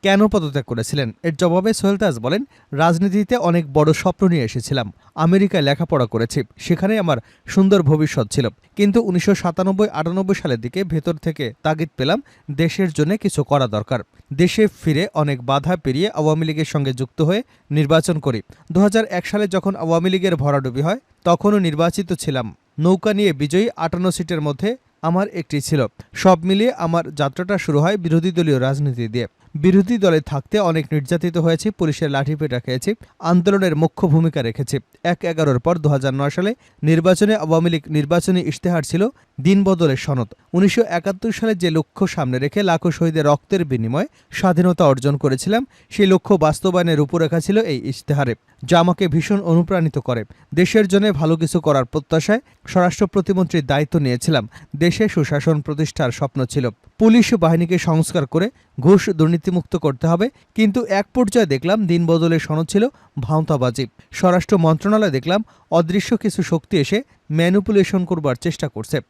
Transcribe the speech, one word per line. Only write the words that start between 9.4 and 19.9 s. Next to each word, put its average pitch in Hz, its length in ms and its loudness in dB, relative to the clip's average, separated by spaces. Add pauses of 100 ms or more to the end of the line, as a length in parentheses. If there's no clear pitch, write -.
আটানব্বই 185 480 -2
সালের 123 260 -4
দিকে 123 220 -6
ভেতর 160 320 -4
থেকে 147 380 -6 (100)
তাগিদ 156 340 -2
পেলাম, 160 260 0 (280)
দেশের 165 400 -2
জন্য 151 260 0
কিছু 165 260 -2
করা 139 240 0
দরকার। 107 320 -4 (340)
দেশে 180 340 2
ফিরে 160 460 -2
অনেক 143 280 -2
বাধা 139 360 -2
পেরিয়ে 156 320 -2
আওয়ামী 156 360 -2
লীগের 156 200 -4
সঙ্গে 135 280 -2
যুক্ত 127 280 -6
হয়ে 185 220 0 (280)
নির্বাচন 156 480 2
করি। 120 220 -4 (300)
দুহাজার 202 380 4
এক 180 160 -6
সালে 208 220 -2
যখন 190 280 -2
আওয়ামী 165 340 0